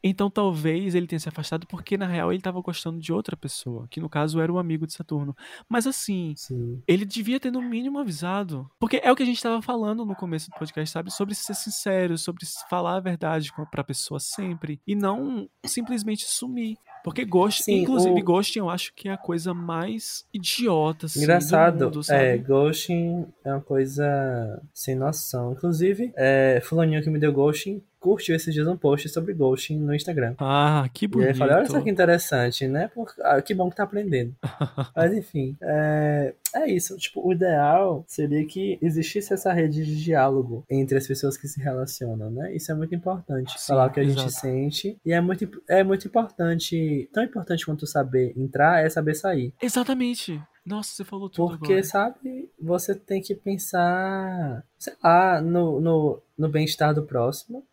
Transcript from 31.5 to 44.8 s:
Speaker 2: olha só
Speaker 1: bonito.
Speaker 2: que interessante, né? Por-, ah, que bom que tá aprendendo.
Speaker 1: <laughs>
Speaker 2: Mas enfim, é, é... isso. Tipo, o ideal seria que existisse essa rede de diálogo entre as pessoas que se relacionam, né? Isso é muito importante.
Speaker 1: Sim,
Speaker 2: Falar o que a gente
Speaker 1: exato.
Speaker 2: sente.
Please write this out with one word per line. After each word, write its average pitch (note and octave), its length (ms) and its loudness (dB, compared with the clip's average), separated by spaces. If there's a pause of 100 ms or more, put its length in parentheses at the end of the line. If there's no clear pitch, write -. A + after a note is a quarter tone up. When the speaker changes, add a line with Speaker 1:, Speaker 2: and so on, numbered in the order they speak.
Speaker 2:
olha B3 100 4
só - 60 -2
Speaker 1:
bonito. C#4+ 140 2
Speaker 2:
que A3 40 2
interessante, E3+ 800 2
né? D3+ 260 0
Por-, A#3 260 -8
ah, C#3 220 4
que - 100 -4
bom F#3 160 0
que F3 60 -6
tá G#3+ 80 -2
aprendendo. F#3 500 -2 (100)
Speaker 1:
<laughs> - 520 -4
Speaker 2:
Mas E3 180 4
enfim, C#3+ 480 -4
é, D3+ 720 2 (220)
é... C#4+ 160 0
isso. F#3+ 280 -2
Tipo, - 280 -4
o F#3 60 4
ideal E3+ 760 4
seria D3+ 400 -2
que F#3+ 340 -4
existisse E3 540 0
essa F#3+ 180 0
rede D#3 320 2
de D3+ 200 -4
diálogo C3+ 680 2
entre C3+ 260 2
as C3+ 100 0
pessoas C#3 300 -4
que C#3+ 120 -12
se C#3+ 120 -10
relacionam, B2+ 680 -6
né? D#3 240 -8
Isso D#3 160 -8
é D#3 60 -2
muito D#3+ 180 -4
importante. E3+ 640 -4
Speaker 1:
Sim, - 100 -10
Speaker 2:
Falar C3+ 180 6
o C3 60 2
que D3 60 -2
a C#3 60 4
gente C3+ 140 2
Speaker 1:
exato. C3 120 -2 (100)
Speaker 2:
sente. C#3+ 640 -4